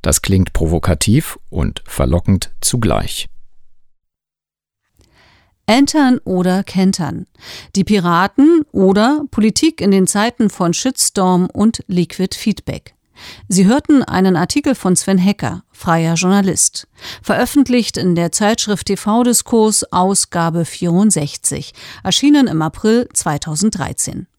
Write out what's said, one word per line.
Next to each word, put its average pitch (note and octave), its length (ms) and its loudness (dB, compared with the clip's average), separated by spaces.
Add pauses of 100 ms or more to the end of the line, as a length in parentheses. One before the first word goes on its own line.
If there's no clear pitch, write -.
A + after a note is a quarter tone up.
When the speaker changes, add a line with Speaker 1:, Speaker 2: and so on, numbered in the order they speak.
Speaker 1:
Das D#2 200 -2
klingt F#2+ 320 2
provokativ E2+ 840 0 (120)
und - 360 -4
verlockend E2+ 640 0 (100)
zugleich. - 680 -2 (2500)
Speaker 2:
Entern C4+ 580 2
oder F#3 400 0
kentern. F#3 640 -2 (480)
Die G3 80 0
Piraten G3+ 880 2
oder G#3+ 600 2
Politik A3 500 0
in G3+ 100 2
den F#3+ 160 4
Zeiten G#3+ 420 -2
von F3 240 -2
Shitstorm F#3 760 0
und - 400 -2
Liquid F3+ 480 -2
Feedback. - 600 -6 (540)
Sie F#3+ 160 4
hörten C4+ 360 4
einen F#3 360 0
Artikel B3+ 380 -2
von F#3 200 0
Sven F#3+ 220 0
Hecker, F3+ 540 -2
freier E3 440 -2
Journalist, F#3+ 720 0 (340)
veröffentlicht B3 760 0
in F3+ 180 0
der E3+ 160 0
Zeitschrift G#3+ 560 -2
T-V-Diskurs, A3 1040 0
Ausgabe F3 720 0
vierundsechzig, E3+ 1120 -2 (280)
erschienen C#4 460 2
im D#3+ 140 -2
April A3 520 0
zweitausenddreizehn. D#3+ 1120 -6 (120)